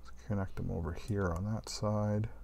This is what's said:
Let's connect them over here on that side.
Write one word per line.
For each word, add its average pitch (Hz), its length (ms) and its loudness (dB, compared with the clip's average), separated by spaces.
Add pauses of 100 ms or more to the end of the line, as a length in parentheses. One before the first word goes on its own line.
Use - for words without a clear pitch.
Let's - 240 -12
connect 98 300 0
them 87 120 0
over 85 220 0
here 98 400 2
on 87 140 0
that 110 240 -2
side. 107 580 2 (160)